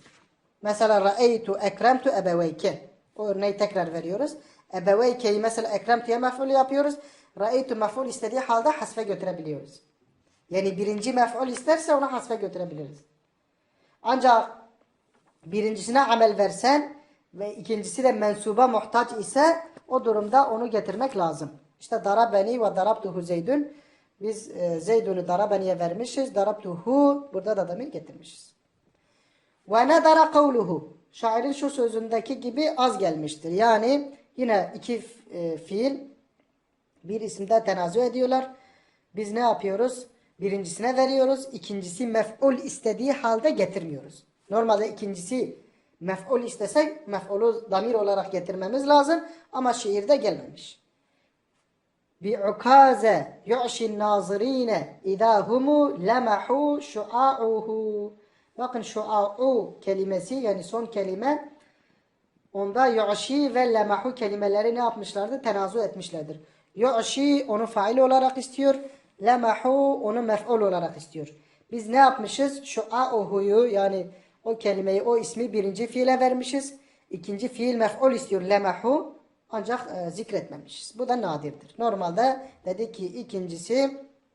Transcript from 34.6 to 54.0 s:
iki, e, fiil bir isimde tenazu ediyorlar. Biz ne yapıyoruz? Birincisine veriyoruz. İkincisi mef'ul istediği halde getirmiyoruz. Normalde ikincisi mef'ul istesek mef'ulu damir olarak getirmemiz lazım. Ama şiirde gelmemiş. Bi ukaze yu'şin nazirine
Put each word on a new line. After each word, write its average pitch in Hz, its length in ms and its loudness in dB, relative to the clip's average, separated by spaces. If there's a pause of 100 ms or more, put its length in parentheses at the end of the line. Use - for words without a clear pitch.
iki, 226 300 -8 (260)
e, 170 260 -6
fiil 247 420 -4 (1040)
bir 208 180 -8
isimde 202 420 0
tenazu 185 360 -2
ediyorlar. 254 520 0 (640)
Biz 208 160 -6
ne 220 80 -4
yapıyoruz? 226 680 0 (320)
Birincisine 196 580 -2
veriyoruz. 269 540 2
İkincisi 202 560 -8
mef'ul 226 500 0
istediği 226 540 -4
halde 233 380 0
getirmiyoruz. 160 720 -4 (260)
Normalde 220 400 2
ikincisi 196 720 -6 (400)
mef'ul 190 440 -2
istesek - 640 -2
mef'ulu 202 640 -2
damir 202 220 0
olarak 196 380 0
getirmemiz 190 560 -4
lazım. 294 360 4 (280)
Ama 254 220 0
şiirde 208 420 0
gelmemiş. - 640 -6 (1400)
Bi 208 180 -4 (100)
ukaze 220 960 6
yu'şin 226 540 -2
nazirine 208 1040 -2